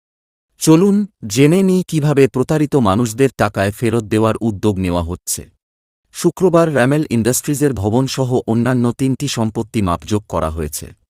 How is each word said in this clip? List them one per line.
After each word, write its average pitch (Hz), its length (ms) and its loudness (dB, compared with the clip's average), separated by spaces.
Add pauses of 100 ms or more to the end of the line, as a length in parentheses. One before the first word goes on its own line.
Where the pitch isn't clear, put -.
(580)
চলুন, 185 380 4 (300)
জেনে 143 360 2
নিই 185 260 2
কিভাবে 143 400 2
প্রতারিত 151 480 -2
মানুষদের 117 600 2
টাকায় 101 420 0
ফেরত 113 260 -2
দেওয়ার 110 360 0
উদ্যোগ 107 380 -2
নেওয়া 87 240 -2
হচ্ছে। - 400 -10 (720)
শুক্রবার 170 600 2
র্যামেল 139 360 2
ইন্ডাস্ট্রিজের 127 640 0
ভবনসহ 123 580 -2 (160)
অন্যান্য 120 460 0
তিনটি 135 360 -2
সম্পত্তি 113 540 -4
মাপজোক 95 460 -2
করা 80 220 -2
হয়েছে। 78 360 -8 (240)